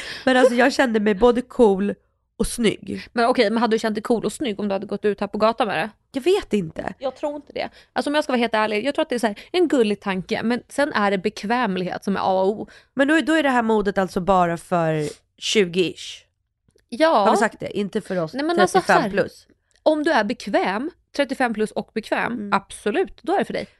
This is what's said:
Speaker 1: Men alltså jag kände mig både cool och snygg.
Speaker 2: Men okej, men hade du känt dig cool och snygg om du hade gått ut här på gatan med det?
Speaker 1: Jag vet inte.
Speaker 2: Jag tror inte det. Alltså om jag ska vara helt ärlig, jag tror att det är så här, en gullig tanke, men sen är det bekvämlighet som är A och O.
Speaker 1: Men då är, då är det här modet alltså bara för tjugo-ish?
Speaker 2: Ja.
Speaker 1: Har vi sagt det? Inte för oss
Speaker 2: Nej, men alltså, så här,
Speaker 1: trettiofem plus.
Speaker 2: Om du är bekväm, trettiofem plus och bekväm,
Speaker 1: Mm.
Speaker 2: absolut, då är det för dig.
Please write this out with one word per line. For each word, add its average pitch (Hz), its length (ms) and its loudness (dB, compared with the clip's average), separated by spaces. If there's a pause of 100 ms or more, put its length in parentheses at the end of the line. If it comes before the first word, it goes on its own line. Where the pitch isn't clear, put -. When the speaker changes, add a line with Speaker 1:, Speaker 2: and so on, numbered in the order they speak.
(260)
Speaker 1:
Men 254 120 4
alltså 254 180 6
jag 254 180 4
kände 233 260 2
mig 208 160 2
både 240 260 4
cool 202 520 2 (440)
och 220 100 -2
snygg. 202 680 -2
Speaker 2:
Men 233 120 2
okej, 247 240 2
men 226 80 0
hade 226 180 2
du 226 40 0
känt 214 160 -2
dig 214 80 -4
cool 220 220 0
och 208 80 -4
snygg 226 260 -6
om 208 80 -4
du 196 80 -2
hade 196 100 -6
gått - 200 -6
ut 202 140 0
här 202 80 -4
på 208 100 -8
gatan 220 300 0
med 151 100 -4
det? 202 120 -4 (220)
Speaker 1:
Jag 269 100 -6
vet 370 320 0
inte. 190 460 -4
Speaker 2:
Jag 262 160 -8
tror 294 200 -6
inte 294 180 -16
det. - 160 -6 (240)
Alltså 254 160 -2
om 294 60 -2
jag 302 80 2
ska 285 100 -4
vara 233 60 0
helt 233 140 0
ärlig, 214 320 -2
jag 277 100 -2
tror 320 60 0
att 311 80 -4
det 254 60 -2
är 233 40 -4
så 233 80 0
här, 208 120 -6 (120)
en 349 160 2
gullig 220 340 2
tanke, 190 420 -6
men 233 260 -2
sen 285 240 -2
är 202 180 0
det 202 60 2
bekvämlighet 202 880 -4
som 202 120 -2
är - 40 -2
A 190 220 0
och 190 60 2
O. 214 200 -4 (260)
Speaker 1:
Men 269 140 2
då 294 60 2
är, 320 80 4
då 247 120 0
är 311 100 2
det 277 60 2
här 247 120 2
modet 214 360 0
alltså 196 240 -2
bara 175 360 2
för 160 500 -2 (340)
tjugo-ish? 180 840 -2 (640)
Speaker 2:
Ja. 277 360 2
Speaker 1:
Har 220 60 4
vi 370 60 2
sagt 226 220 0
det? - 180 -8
Inte 202 240 -4
för 190 200 -6
oss 160 120 -6
Speaker 2:
Nej, 269 120 -6
men 339 140 0
alltså, 359 220 4
så - 120 0
här, 247 80 6
Speaker 1:
trettiofem 214 100 -2 (120)
plus. - 240 -12 (360)
Speaker 2:
Om 311 200 2
du 330 80 2
är 233 120 2
bekväm, 233 680 -4 (240)
trettiofem 262 380 -2
plus 208 180 -2
och - 220 -8
bekväm, 220 400 -2
Speaker 1:
Mm. 208 200 -4
Speaker 2:
absolut, - 680 -4
då - 120 -2
är 302 60 2
det 220 60 0
för - 80 -8
dig. - 140 -6 (120)